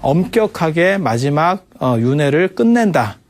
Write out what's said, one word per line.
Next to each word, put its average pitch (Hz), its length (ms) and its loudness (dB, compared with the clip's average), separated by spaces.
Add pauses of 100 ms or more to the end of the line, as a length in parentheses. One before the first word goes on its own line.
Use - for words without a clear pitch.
엄격하게 175 960 0
마지막, 147 640 0 (160)
어, 127 180 0
윤회를 143 580 0
끝낸다. 214 600 0 (120)